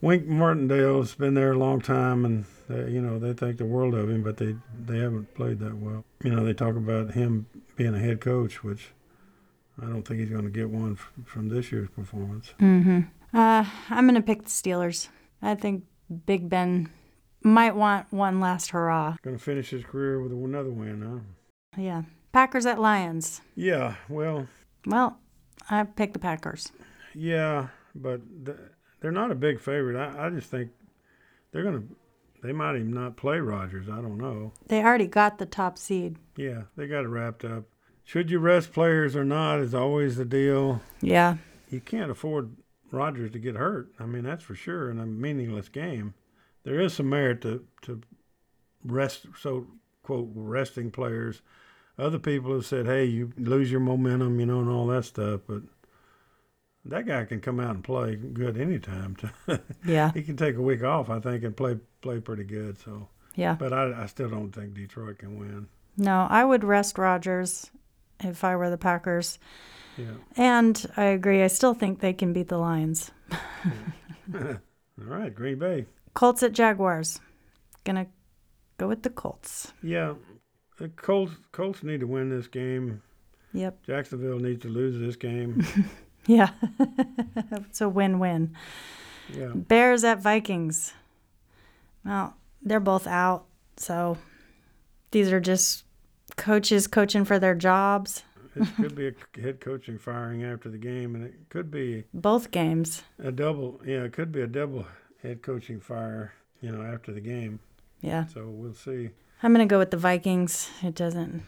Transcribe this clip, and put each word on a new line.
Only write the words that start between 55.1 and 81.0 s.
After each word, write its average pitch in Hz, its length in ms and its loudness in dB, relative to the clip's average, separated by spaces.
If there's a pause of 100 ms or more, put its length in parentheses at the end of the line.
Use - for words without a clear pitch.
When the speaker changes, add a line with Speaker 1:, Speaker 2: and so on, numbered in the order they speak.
Speaker 1:
But 104 180 -8 (1200)
that 175 200 -6
guy 127 200 -2
can 110 160 -6
come 123 180 -4
out 120 160 -4
and 95 80 -8
play 120 320 -2
good 120 420 -4
anytime. 95 600 -4 (300)
<laughs> 160 120 0 (260)
Speaker 2:
Yeah. 156 280 4
Speaker 1:
He 160 100 -4
can 147 140 -6
take 151 180 0
a 123 60 -2
week 127 220 0
off, 135 260 0
I 113 100 -4
think, 120 240 -4
and 110 120 -4
play, 123 220 -2 (240)
play 120 180 -6
pretty 110 240 -8
good. 104 360 -8
So. 104 280 -14 (280)
Speaker 2:
Yeah. 175 200 0
Speaker 1:
But 135 180 -2
I, 123 300 -2
I - 20 -6
still 120 240 -6
don't 107 220 -6
think 104 220 -12
Detroit 101 460 -12
can 104 200 -14
win. 101 280 -12 (300)
Speaker 2:
No, 190 320 4
I 226 160 6
would 254 180 4
rest 202 340 2
Rodgers 185 720 0 (520)
if 180 220 -6
I 180 120 2
were 175 140 0
the 175 80 -2
Packers. 175 600 0 (580)
Speaker 1:
Yeah. 123 80 -10 (320)
Speaker 2:
And 240 480 6 (100)
I 208 100 4
agree. 196 380 6
I 185 40 8
still 233 260 4
think 190 260 -2
they 185 140 2
can 180 200 0
beat 175 160 -2
the 175 80 -2
Lions. 160 540 0 (200)
<laughs> 165 100 -8 (880)
Speaker 1:
Yeah. 170 100 -6
<laughs> 123 160 -6 (440)
All 104 40 -14
right, 151 280 -8
Green 131 260 -6
Bay. 165 260 -2 (280)
Speaker 2:
Colts 247 300 6
at 226 100 4
Jaguars. 190 680 2 (640)
Gonna 190 240 -4 (720)
go 190 100 -4
with 226 160 -4
the 254 60 -2
Colts. - 640 -12 (100)
Speaker 1:
Yeah. 160 300 -2 (640)
The 165 120 -10
Colts, 190 440 0 (180)